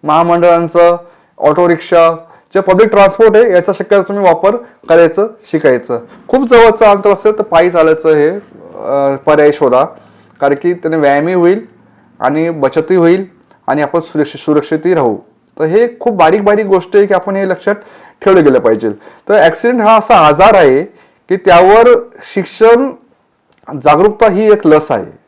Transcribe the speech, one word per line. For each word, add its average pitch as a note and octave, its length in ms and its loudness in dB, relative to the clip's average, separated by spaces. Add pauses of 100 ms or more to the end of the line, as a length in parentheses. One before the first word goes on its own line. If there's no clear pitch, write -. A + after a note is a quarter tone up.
महामंडळांचं, E3+ 920 0 (400)
ऑटो E3+ 300 0
रिक्षा, E3 440 0 (440)
जे G3 40 0
पब्लिक F#3+ 320 0
ट्रान्सपोर्ट G3+ 460 2
आहे A#3 140 2
याचा F3+ 220 0
शक्यतो G3+ 300 -2
तुम्ही G3+ 220 -6
वापर F#3+ 300 0 (340)
करायचं E3+ 380 0 (240)
शिकायचं. B2 480 -2 (280)
खूप C4 220 -2
जवळचं A3+ 360 4
अंतर G3+ 240 2
असेल G#3+ 280 -2
तर G#3 60 -6
पायी E3+ 280 0
चालायचं D#3+ 380 0
हे, D3+ 200 0 (460)
अ, C#3 400 -4
पर्याय D3 360 0
शोधा, C3 340 0 (560)
कारण C#3+ 200 -2
की F3 120 -4
त्याने E3 240 -6
व्यायामही D3 360 -2
होईल F3+ 320 0 (540)
आणि D3+ 300 -4
बचतही D#3 460 -4
होईल F3+ 300 0 (420)
आणि C#3 140 -4
आपण D3 180 -4
सुरक्षित, D3+ 400 -8
सुरक्षितही D#3 540 -4
राहू. B2 240 -2 (420)
तर D#3+ 40 -4
हे G3+ 240 0 (120)
खूप A#3+ 140 -4
बारीक F3+ 300 0
बारीक G#3 220 0
गोष्ट F#3+ 300 -4
आहे G3+ 100 4
की G3 80 -4
आपण F#3+ 220 -4
हे G3 140 -6
लक्षात G3+ 260 -4 (460)
ठेवलं F#3 220 2
गेलं C3 160 2
पाहिजे. A2 300 -2 (400)
तर G3+ 40 0
ॲक्सिडेंट G#3+ 480 0
हा A3 160 2
असा G#3+ 180 0
आजार E3 380 2
आहे D3 300 2 (460)
की F#3 60 -2
त्यावर G3+ 680 4 (320)
शिक्षण, A#3 560 0 (920)
जागरूकता G3+ 480 2
ही G#3 200 0
एक G#3 160 0
लस D3+ 240 0
आहे. F#2+ 360 -8